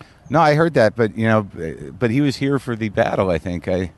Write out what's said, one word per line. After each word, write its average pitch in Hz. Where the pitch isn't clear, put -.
No, 151
I 151
heard 165
that, 113
but, 113
you 113
know, 110
b-, 80
but 117
he 131
was 143
here 139
for 123
the 110
battle, 101
I 85
think. 87
I 90